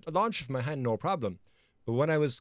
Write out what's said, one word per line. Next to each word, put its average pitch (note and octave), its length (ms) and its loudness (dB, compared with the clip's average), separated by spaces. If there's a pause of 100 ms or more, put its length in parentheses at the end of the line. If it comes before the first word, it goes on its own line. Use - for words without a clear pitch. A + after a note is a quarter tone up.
(100)
launched G3 320 0
it - 40 -10
from C3+ 80 -6
my B2+ 80 -2
hand, C#3 200 -4
no A2+ 140 2
problem. B2 420 -2 (480)
But A#2 60 -2
when C#3+ 180 2
I D#3 80 4
was D3 220 0